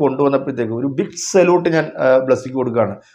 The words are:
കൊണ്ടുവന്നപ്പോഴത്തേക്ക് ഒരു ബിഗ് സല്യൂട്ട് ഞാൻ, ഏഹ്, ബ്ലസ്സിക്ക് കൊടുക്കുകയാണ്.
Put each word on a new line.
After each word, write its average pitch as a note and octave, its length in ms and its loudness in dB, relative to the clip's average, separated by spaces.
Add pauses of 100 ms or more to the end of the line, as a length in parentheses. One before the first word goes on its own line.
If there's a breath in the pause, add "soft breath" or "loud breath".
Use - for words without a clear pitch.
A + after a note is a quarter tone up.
കൊണ്ടുവന്നപ്പോഴത്തേക്ക് C3+ 800 0
ഒരു C3+ 80 -4 (100)
ബിഗ് - 280 -6
സല്യൂട്ട് F3 500 4
ഞാൻ, D#3 80 2 (220)
ഏഹ്, C3 200 4
ബ്ലസ്സിക്ക് B2+ 340 -2
കൊടുക്കുകയാണ്. A2+ 340 0 (200 soft breath)